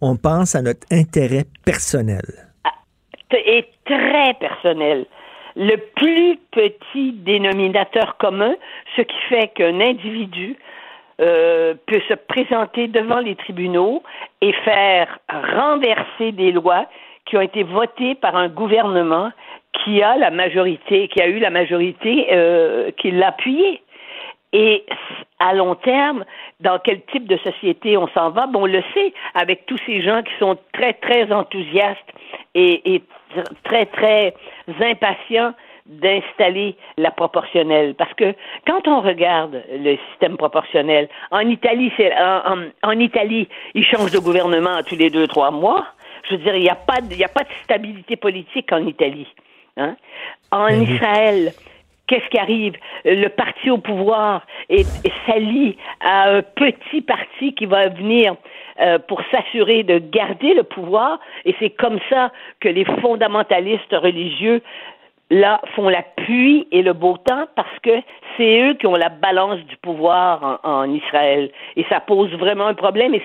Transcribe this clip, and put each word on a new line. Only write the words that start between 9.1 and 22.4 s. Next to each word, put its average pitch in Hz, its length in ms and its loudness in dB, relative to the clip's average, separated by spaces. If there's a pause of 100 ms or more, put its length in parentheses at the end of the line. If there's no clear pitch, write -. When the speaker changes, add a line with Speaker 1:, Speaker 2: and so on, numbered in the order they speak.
Speaker 2:
fait 226 260 2
qu'un 175 240 0
individu, 214 800 -4 (640)
euh, 165 540 4 (100)
peut 214 240 2
se 220 40 0
présenter 240 760 -2
devant 226 300 0
les 220 160 -4
tribunaux 180 680 -2 (380)
et 202 100 4 (140)
faire 196 540 2 (100)
renverser 226 1040 -2
des 185 180 2
lois 175 360 2 (380)
qui 208 120 0
ont 196 40 4
été 190 220 -2
votées 233 520 -2
par 180 200 -2
un 180 140 2
gouvernement 196 800 0 (520)
qui 208 180 2
a 226 160 4
la 202 140 2
majorité, 185 760 0
qui 190 140 0
a 175 60 2
eu 202 120 0
la 208 100 2
majorité, 175 800 0
euh, 170 640 2